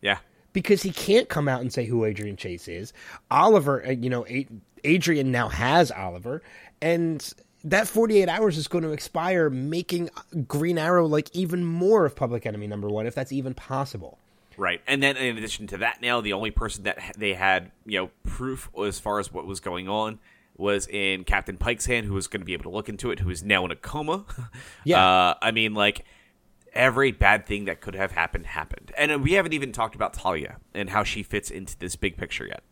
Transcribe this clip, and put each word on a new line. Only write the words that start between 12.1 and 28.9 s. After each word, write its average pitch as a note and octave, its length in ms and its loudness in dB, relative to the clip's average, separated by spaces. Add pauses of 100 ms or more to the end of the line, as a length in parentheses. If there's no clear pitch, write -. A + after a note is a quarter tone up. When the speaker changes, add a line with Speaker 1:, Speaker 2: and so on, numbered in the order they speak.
Speaker 2:
public A#2+ 280 -2
enemy G#2 220 -6
number G#2 220 -4
one, G#2+ 160 -2
if A#2+ 100 -6
that's C3+ 160 -6
even C3+ 220 -4
possible. C3 680 -8 (380)
Speaker 1:
Right. F2+ 300 0
And C#3 140 2
then C#3 140 4
in B2+ 220 -2
addition G#2+ 300 -8
to G2 100 -8
that, A2+ 240 -2
now A#2+ 180 2
the G#2 140 -2
only G#2+ 180 -4
person G#2 320 -4
that G2 140 -4
h-, - 200 -14
they G2+ 160 -2
had, F#2 380 0 (140)
you G#2 120 -2
know, F#2 140 -4 (140)
proof C3 520 -6
as G2+ 220 -4
far G#2 200 -2
as F2+ 120 -6
what E2+ 140 -10
was F#2 160 -10
going F2+ 260 -6
on G#2+ 320 -4 (380)
was G2+ 300 0
in F#2+ 360 0
Captain G2 320 -2
Pike's A#2 300 -4
hand, A#2+ 220 -2
who G2+ 60 -4
was F#2+ 140 -4
gonna G2 160 -8
be F2+ 80 -8
able F2 120 -6
to - 60 -12
look G2 200 -8
into A2+ 200 -6
it, G2 100 -4
who F2+ 100 0
is F2 120 -6
now G2 220 4
in F2 80 -4
a E2+ 60 -4
coma. D#3 480 -6 (300)
<laughs> - 280 -20
Speaker 2:
Yeah. D3 180 6
Speaker 1:
Uh, F#2 400 6
I A2 100 0
mean, A2 220 0
like, G#2 300 2 (680)
every B2+ 380 4
bad G#2 340 6
thing G2+ 200 -4
that F#2 160 -6
could F#2+ 140 -10
have F#2+ 180 -2
happened, E2 320 -2
happened. - 520 -10